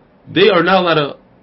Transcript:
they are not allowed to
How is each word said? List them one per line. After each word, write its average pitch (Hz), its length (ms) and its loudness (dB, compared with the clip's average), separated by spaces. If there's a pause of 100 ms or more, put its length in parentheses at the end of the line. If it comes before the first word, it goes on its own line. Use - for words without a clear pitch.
(320)
they 202 180 2
are 175 140 2
not 185 200 0
allowed 165 120 -2
to 143 220 -4 (260)